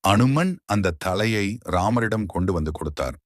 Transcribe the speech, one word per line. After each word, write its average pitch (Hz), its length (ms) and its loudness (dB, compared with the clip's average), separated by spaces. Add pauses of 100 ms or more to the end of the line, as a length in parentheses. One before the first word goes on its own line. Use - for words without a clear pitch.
அனுமன் 131 640 2
அந்த 101 240 2
தலையை 101 720 -2
ராமரிடம் 107 640 0
கொண்டு 90 260 -2
வந்து 78 200 -2
கொடுத்தார். 73 540 -6